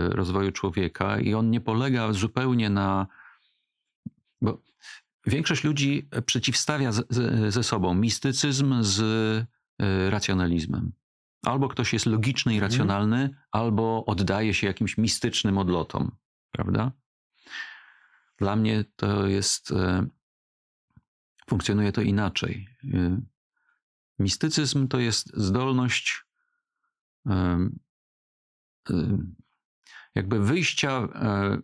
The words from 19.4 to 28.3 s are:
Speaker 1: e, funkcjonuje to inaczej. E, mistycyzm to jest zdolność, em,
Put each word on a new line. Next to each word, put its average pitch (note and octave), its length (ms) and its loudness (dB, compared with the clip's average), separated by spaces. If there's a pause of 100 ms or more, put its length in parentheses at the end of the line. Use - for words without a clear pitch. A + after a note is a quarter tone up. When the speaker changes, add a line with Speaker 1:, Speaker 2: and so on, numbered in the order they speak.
Speaker 1:
e, F#2 360 2 (1400)
funkcjonuje G#2 420 0
to A2+ 100 -2
inaczej. G2+ 640 -2 (260)
E, F2+ 260 0 (1000)
mistycyzm C#3 720 0
to C3 100 0
jest A#2 360 -2
zdolność, B2 920 0 (1000)
em, F#2 520 0 (1120)